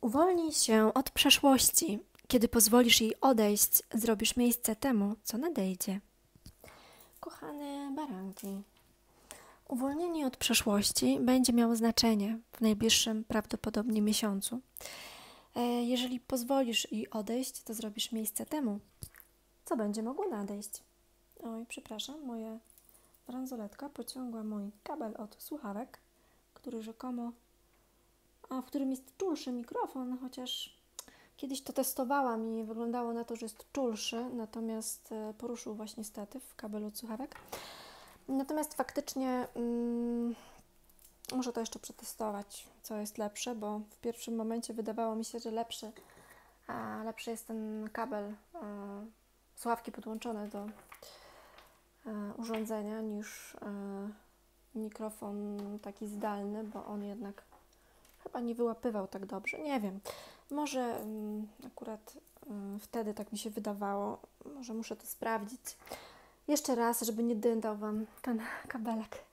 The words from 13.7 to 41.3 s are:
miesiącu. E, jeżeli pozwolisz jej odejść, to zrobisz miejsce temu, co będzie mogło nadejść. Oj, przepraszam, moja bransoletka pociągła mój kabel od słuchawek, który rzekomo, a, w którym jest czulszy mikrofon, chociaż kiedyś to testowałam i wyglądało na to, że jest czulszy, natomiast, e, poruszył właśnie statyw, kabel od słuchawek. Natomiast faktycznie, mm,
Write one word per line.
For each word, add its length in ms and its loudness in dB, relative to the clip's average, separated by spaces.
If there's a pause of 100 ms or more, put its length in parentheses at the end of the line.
miesiącu. 580 2 (960)
E, 60 0
jeżeli 580 2
pozwolisz 720 2
jej 180 -2
odejść, 520 -2
to 120 -8
zrobisz 380 -4
miejsce 340 -2
temu, 340 0 (840)
co 120 0
będzie 260 0
mogło 260 -2
nadejść. 540 -6 (600)
Oj, 260 -8
przepraszam, 560 -10
moja 340 -8 (680)
bransoletka 640 -8
pociągła 560 -8
mój 260 -4 (120)
kabel 340 -6
od 260 -12
słuchawek, 560 -8 (560)
który 280 -8
rzekomo, 500 -6 (1200)
a, 120 -4
w 20 -6
którym 260 0
jest 260 -6
czulszy 360 0
mikrofon, 680 -4
chociaż 580 -6 (600)
kiedyś 260 -6
to 100 -10
testowałam 760 2
i 160 -2
wyglądało 480 -2
na 120 -2
to, 120 -8
że 100 -6
jest 260 -14
czulszy, 600 -2
natomiast, 800 -6
e, 260 -6
poruszył 360 -6
właśnie 300 -8
statyw, 520 -12
kabel 280 -6
od 140 -8
słuchawek. 380 -8 (920)
Natomiast 460 0
faktycznie, 800 -2
mm, 800 0 (960)